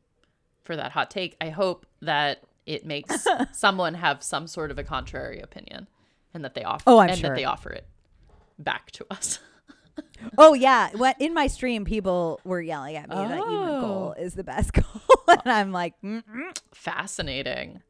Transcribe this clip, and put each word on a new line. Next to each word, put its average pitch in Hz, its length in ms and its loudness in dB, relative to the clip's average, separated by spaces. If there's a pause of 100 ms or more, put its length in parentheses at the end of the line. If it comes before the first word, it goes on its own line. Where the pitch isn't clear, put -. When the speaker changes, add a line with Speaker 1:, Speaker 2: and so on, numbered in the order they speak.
(640)
Speaker 1:
for 165 120 -8
that 135 160 -8
hot 147 180 -2
take. 180 300 -8
I 160 80 -8
hope 180 360 -4 (180)
that 147 420 -2 (220)
it - 200 -8
makes 151 400 -6 (140)
Speaker 2:
<laughs> - 120 -6
Speaker 1:
someone 185 420 0
have 160 280 -2
some 160 240 -6
sort 156 240 -8
of 139 80 -12
a 143 60 -8
contrary 135 560 -10
opinion, - 480 -18 (460)
and 160 100 -12
that 127 100 -12
they 117 80 -8
offer, - 240 -6
Speaker 2:
Oh, 240 120 10
I'm 185 120 8
Speaker 1:
and 185 80 -2
Speaker 2:
sure. 147 120 -2
Speaker 1:
that 131 60 -4
they 131 80 -2
offer - 260 -6
it - 160 -14 (720)
back - 340 -8
to - 180 -16
us. - 340 -8
<laughs> - 40 -20 (920)
Speaker 2:
Oh 311 160 12
yeah, 247 380 4
what, 254 260 2
in 302 160 -2
my 294 120 2
stream, 240 380 -4
people 180 600 -2
were 180 160 -4
yelling 156 360 -8
at 147 120 -12
me 175 80 -8
that 202 220 -4
human 415 300 -4
Speaker 1:
Oh. 285 120 -4
Speaker 2:
Cole 196 380 -6
is 175 160 -10
the 190 100 -10
best 135 300 -4
<laughs> - 0 -
Cole, - 280 0 (260)
and 339 220 6
I'm 202 220 2
like, 175 300 -4
"Mm-mm." 226 540 -10 (160)
Speaker 1:
Fascinating. 139 1160 -8